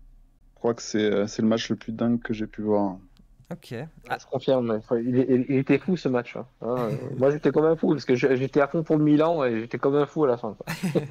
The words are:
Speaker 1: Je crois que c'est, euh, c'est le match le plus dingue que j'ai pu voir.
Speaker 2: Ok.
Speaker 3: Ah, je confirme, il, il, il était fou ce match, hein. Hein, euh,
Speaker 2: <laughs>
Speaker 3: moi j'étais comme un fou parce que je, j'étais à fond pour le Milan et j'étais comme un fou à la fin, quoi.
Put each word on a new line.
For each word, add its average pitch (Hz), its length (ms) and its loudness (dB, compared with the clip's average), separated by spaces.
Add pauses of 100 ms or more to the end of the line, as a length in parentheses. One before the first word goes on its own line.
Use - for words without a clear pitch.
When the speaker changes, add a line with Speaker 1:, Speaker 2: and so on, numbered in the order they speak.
(520)
Speaker 1:
Je - 40 -20
crois 117 180 0
que - 80 -14
c'est, 107 280 0
euh, 101 160 2
c'est - 140 -6
le 110 80 2
match 113 220 0
le 110 60 -4
plus - 160 -10
dingue 117 280 0
que 117 140 -6
j'ai 107 120 -6
pu - 140 -12
voir. 104 380 -2 (520)
Speaker 2:
Ok. - 240 -14 (340)
Speaker 3:
Ah, - 120 -6
je - 60 -20
confirme, 120 540 0 (120)
il, 120 240 0
il, 127 320 2
il 139 80 0
était 139 220 2
fou 180 180 -2
ce 156 120 -2
match, 123 280 -4
hein. 113 100 -12 (140)
Hein, 117 180 -4
euh, 113 180 -2 (100)
Speaker 2:
<laughs> - 120 -8
Speaker 3:
moi 135 120 4
j'étais 147 200 0
comme 156 140 2
un 160 120 2
fou 190 120 -2
parce 151 160 0
que 131 100 2
je, 131 220 2
j'étais 135 240 0
à 139 80 4
fond 165 140 -2
pour 156 140 0
le 151 60 2
Milan 151 400 4
et 117 180 0
j'étais 117 180 -8
comme 139 180 0
un 147 100 2
fou 156 180 -2
à 135 40 6
la 120 80 2
fin, 110 180 -8
quoi. - 120 -16 (440)